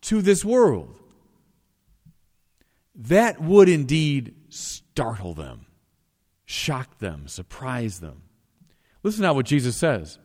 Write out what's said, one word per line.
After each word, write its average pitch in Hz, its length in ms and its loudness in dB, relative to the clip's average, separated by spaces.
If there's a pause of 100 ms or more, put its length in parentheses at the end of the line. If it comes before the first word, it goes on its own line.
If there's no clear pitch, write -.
to 214 220 0
this 190 200 4
world. 196 520 2 (2000)
That 180 440 2
would 185 300 8
indeed 147 680 0 (140)
startle 101 880 -8
them, 65 320 -16 (800)
shock - 520 -8
them, 76 300 -10
surprise 113 720 -8
them. 73 240 -18 (800)
Listen 214 180 -2
now 170 140 2
what 131 100 0
Jesus 127 320 0
says. 107 480 -2